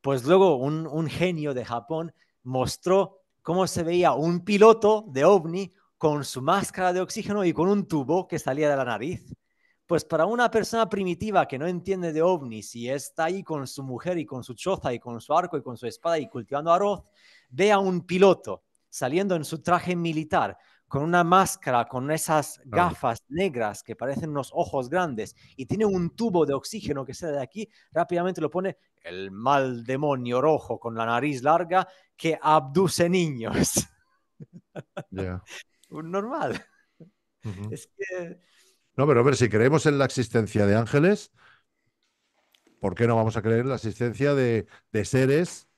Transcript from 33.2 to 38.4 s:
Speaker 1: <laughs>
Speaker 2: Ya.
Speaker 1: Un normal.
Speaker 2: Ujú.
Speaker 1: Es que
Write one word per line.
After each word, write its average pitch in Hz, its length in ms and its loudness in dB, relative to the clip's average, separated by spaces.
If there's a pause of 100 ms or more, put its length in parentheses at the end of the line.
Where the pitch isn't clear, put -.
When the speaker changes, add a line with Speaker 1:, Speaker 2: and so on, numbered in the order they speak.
Speaker 1:
<laughs> - 720 -18
Speaker 2:
Ya. 92 320 -8 (480)
Speaker 1:
Un 160 200 -12
normal. 196 520 -6 (840)
Speaker 2:
Ujú. 104 280 -10
Speaker 1:
Es - 240 -14
que 180 440 -10 (560)